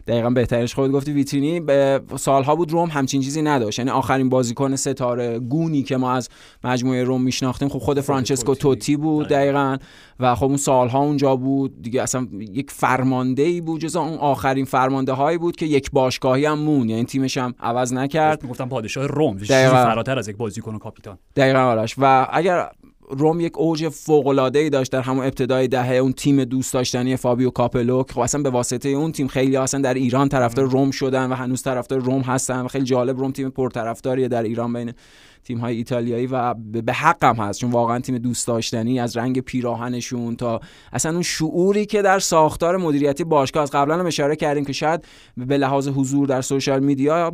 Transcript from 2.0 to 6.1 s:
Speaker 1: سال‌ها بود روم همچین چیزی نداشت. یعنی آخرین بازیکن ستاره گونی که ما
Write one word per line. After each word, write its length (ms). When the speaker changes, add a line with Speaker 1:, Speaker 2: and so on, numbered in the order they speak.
Speaker 1:
سال‌ها 400
بود 160
روم 160
همچین 320
چیزی 220
نداشت. 360
یعنی 120
آخرین 380
بازیکن 480
ستاره 640
گونی 440
که 140
ما 160